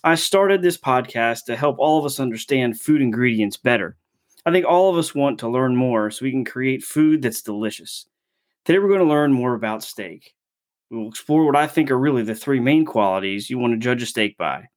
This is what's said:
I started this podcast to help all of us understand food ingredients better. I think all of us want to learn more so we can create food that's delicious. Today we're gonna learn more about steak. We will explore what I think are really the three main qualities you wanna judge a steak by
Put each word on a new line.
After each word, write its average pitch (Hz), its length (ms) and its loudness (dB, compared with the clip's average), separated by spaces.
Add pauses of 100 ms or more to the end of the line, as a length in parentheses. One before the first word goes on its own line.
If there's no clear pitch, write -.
I 165 120 2
started 196 460 2
this 175 140 2
podcast 120 680 -2
to - 100 -6
help 135 240 -2
all 156 180 2
of 147 80 0
us 135 140 -6
understand 123 640 -2
food 151 200 2
ingredients 117 560 0
better. 101 400 -2 (480)
I 170 60 0
think 180 160 2
all 185 240 4
of 170 80 0
us 165 160 -4
want 139 240 -2
to 117 100 -8
learn 127 280 0
more 117 340 0
so 127 140 -12
we 135 80 -4
can 131 120 -2
create 131 380 -4
food 156 400 2
that's 113 180 -4
delicious. 104 680 -10 (580)
Today 185 160 4
we're 202 80 0
gonna 190 160 4
learn 147 280 2
more 123 220 0
about 110 300 -6
steak. - 500 -16 (560)
We 117 80 -10
will 110 100 -8
explore 151 380 0
what 143 80 4
I 151 140 2
think 151 200 0
are 131 100 2
really 131 260 2
the 110 100 -4
three 135 240 -2
main 147 260 4
qualities 98 640 0
you 127 120 -6
wanna 117 160 0
judge 123 260 -2
a 113 40 -6
steak 107 300 -2
by 78 400 -6